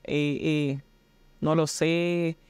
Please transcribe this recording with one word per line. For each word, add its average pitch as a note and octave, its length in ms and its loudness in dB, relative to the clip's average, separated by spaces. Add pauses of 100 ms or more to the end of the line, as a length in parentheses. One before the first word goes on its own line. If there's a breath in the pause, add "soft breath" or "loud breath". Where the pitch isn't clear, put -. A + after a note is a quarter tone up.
eh, D3 380 0
eh, D3 400 0 (600)
no D#3 140 2
lo D#3+ 100 2
sé, E3+ 720 0 (120)